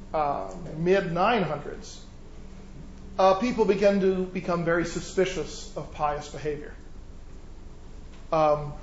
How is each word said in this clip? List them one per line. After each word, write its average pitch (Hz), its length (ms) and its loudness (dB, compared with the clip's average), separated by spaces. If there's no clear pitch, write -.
uh, 139 400 0
mid 175 340 4
nine 196 320 4
hundreds, 143 560 -6
uh, 190 180 8
people 220 300 2
began 202 360 6
to 185 240 4
become 175 400 -2
very 165 200 4
suspicious - 920 -2
of 151 160 -8
pious 147 340 -2
behavior. 147 460 -6
Um, 151 520 4